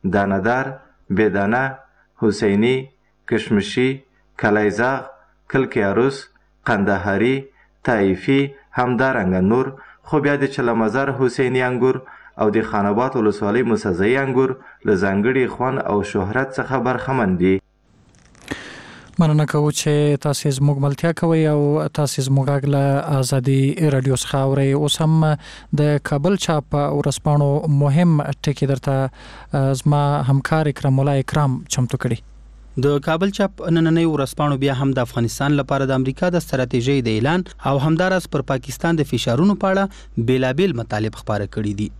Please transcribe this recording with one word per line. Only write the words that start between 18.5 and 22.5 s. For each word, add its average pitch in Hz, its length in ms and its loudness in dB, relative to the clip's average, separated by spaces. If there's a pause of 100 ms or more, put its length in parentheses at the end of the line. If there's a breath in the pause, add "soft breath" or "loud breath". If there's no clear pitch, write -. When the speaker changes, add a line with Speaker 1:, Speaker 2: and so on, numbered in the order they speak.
Speaker 2:
مننه 151 260 4
کوو 147 260 0
چې 147 520 2
تاسې 147 320 -2
زموږ 143 300 2
ملتیا 143 340 0
کوئ 160 280 2
او 151 120 2 (280)
تاسې 143 400 -2
زموږ 135 220 2
غږ 139 160 0